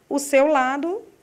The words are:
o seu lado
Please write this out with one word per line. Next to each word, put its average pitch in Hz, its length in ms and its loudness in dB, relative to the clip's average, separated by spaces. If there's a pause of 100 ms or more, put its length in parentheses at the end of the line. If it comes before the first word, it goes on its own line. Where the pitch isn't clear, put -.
o 277 120 -4
seu 277 280 2
lado 285 540 -2 (220)